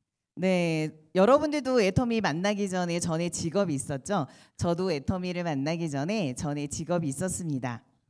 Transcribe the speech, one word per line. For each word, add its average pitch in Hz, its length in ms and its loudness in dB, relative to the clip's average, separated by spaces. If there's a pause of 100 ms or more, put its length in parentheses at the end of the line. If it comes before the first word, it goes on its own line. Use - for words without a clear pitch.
(360)
네, 170 540 2 (260)
여러분들도 262 680 4
애터미 226 380 2
만나기 196 500 0
전에 175 300 0
전에 170 300 -2
직업이 170 460 0
있었죠? 139 520 -2 (300)
저도 175 340 0
애터미를 180 520 -2
만나기 165 460 0
전에 147 440 -2
전에 147 340 -4
직업이 165 400 -2
있었습니다. 139 760 -4 (260)